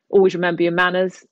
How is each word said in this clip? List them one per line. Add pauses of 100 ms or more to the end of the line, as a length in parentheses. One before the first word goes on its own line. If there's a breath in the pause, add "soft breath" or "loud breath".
always
remember
your
manners.